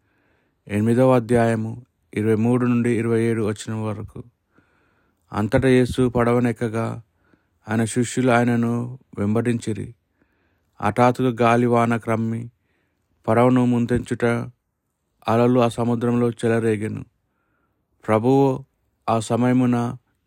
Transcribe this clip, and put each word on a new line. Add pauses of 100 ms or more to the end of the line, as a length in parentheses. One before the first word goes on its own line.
(680)
ఎనిమిదవ
అధ్యాయము, (300)
ఇరవై
మూడు
నుండి
ఇరవై
ఏడు
వచనం
వరకు. (1080)
అంతటా
యేసు
పడవనెక్కగా (680)
ఆయన
శిష్యులు
ఆయనను (200)
వెంబడించిరి. (880)
హఠాత్తుగా
గాలివాన
క్రమ్మి (760)
పడవను
ముంచెత్తుట, (1040)
అలలు
ఆ
సముద్రంలో
చెలరేగెను. (1040)
ప్రభువు (440)
ఆ
సమయమున (300)